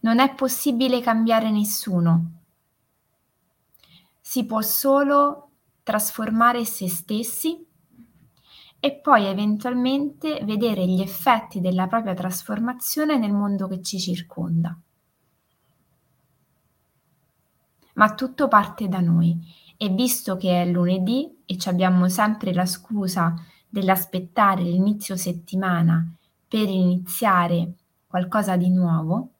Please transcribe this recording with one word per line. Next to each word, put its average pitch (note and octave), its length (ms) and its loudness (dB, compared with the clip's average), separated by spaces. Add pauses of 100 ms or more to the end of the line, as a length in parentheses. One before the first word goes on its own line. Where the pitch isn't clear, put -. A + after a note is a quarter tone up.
Non A3+ 180 2
è C4+ 160 4
possibile B3+ 640 0
cambiare A3+ 520 2
nessuno. F3 760 2 (1900)
Si - 240 -4
può A3 180 -2
solo C#4+ 880 2 (340)
trasformare A3 800 0
se F#3+ 240 -6
stessi A#3+ 760 -4 (1160)
e C#4 160 0
poi A3+ 300 4
eventualmente B3 1160 -2
vedere G#3 440 0
gli F#3 140 0
effetti A3 600 -2
della F3+ 260 0
propria G#3+ 280 -2
trasformazione A3+ 1000 -4
nel G#3 160 0
mondo G3+ 360 -2
che F#3 120 -6
ci F#3 200 -8
circonda. E3+ 760 -4 (3250)
Ma G#3+ 200 2
tutto C4 340 -2
parte G#3 400 2
da F#3 100 -2
noi E3+ 400 4 (380)
e G#3+ 120 -4
visto G#3 480 -2
che F3+ 260 2
è F3 40 2
lunedì F#3 800 0
e F#3 140 -6
ci - 100 -6
abbiamo F3+ 400 4
sempre G#3+ 440 0
la F3+ 140 0
scusa F#3 680 -2 (340)
dell'aspettare F#3+ 960 0
l'inizio F#3+ 540 0
settimana F3 880 0 (400)
per G#3+ 220 0
iniziare F3+ 1040 0 (340)
qualcosa F#3 500 -2
di F3+ 140 4
nuovo F3+ 580 0 (120)